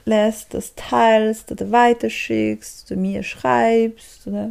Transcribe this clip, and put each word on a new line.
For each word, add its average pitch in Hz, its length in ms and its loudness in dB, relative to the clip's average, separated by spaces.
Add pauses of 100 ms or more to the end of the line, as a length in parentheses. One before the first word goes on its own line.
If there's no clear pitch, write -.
lässt, 214 500 -2
das - 200 -8
teilst 220 760 2
oder 202 220 -8
weiterschickst, 233 1160 0
du 196 60 -6
mir 196 260 -4
schreibst 226 1040 0
oder 208 240 -6